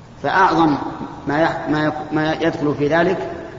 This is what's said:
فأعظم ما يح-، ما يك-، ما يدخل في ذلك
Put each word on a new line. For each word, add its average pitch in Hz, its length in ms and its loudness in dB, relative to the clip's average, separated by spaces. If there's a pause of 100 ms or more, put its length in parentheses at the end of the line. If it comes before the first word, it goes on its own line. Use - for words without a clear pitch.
(220)
فأعظم 160 540 4 (500)
ما 147 160 2
يح-، - 260 0
ما 151 160 0
يك-، 151 280 -4
ما 156 200 0
يدخل 156 460 0
في 143 100 0
ذلك 175 300 2 (400)